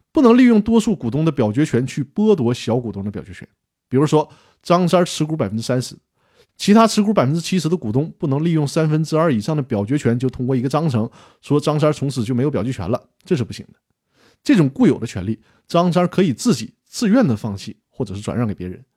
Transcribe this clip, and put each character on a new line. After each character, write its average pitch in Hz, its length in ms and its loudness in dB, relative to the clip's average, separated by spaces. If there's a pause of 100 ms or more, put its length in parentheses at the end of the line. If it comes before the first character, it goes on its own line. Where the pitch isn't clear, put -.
(100)
不 320 100 0
能 240 160 8
利 254 60 6
用 233 180 6
多 226 200 2
数 208 160 -2
股 123 120 -4
东 139 160 -2
的 165 60 2
表 117 220 0
决 135 120 0
权 131 220 0
去 147 160 -6
剥 208 320 2
夺 123 180 0
小 117 240 -2
股 117 140 -4
东 98 140 -10
的 104 80 -6
表 101 100 -10
决 92 100 -18
权。 - 160 -20 (400)
比 123 80 -2
如 139 80 4
说 156 240 2 (360)
张 180 240 2
三 175 160 4
持 - 200 -4
股 156 120 -6
百 131 120 -2
分 98 80 -6
之 113 60 -4
三 127 180 -2
十， - 160 -10 (600)
其 - 160 4
他 226 120 8
持 214 160 2
股 208 120 0
百 160 100 4
分 135 100 0
之 170 60 -2
七 185 180 -2
十 151 100 -2
的 170 80 0
股 131 140 -6
东 147 280 -2
不 - 80 -6
能 139 180 -2
利 170 80 0
用 151 160 0
三 160 200 0
分 156 140 0
之 156 140 -2
二 160 160 2
以 113 80 0
上 156 160 -4
的 147 60 -2
表 110 220 -2
决 123 120 -2
权 120 220 0
就 131 100 -2
通 127 180 -6
过 135 80 -2
一 127 60 0
个 127 80 -2
章 147 200 0
程 117 220 -2 (300)
说 - 180 0
张 151 220 -2
三 151 100 2
从 143 200 -4
此 131 120 -6
就 120 120 -4
没 120 80 0
有 147 80 0
表 107 120 -4
决 120 80 -4
权 95 200 -8
了， - 180 -4 (160)
这 190 100 -2
是 127 80 -2
不 104 120 -8
行 - 180 -16
的。 - 60 -20 (640)
这 294 100 2
种 160 140 4
固 220 180 2
有 139 120 2
的 113 80 -8
权 92 180 -8
利， 110 160 -6 (260)
张 175 240 0
三 180 160 2
可 180 160 0
以 175 100 0
自 208 220 0
己 110 200 -12 (100)
自 - 240 -4
愿 233 180 4
的 123 80 0
放 101 220 -8
弃 - 200 -16 (120)
或 - 160 -8
者 101 100 -12
是 98 60 -10
转 - 160 -6
让 117 100 -2
给 104 80 -6
别 90 140 -10
人， 90 160 -14 (120)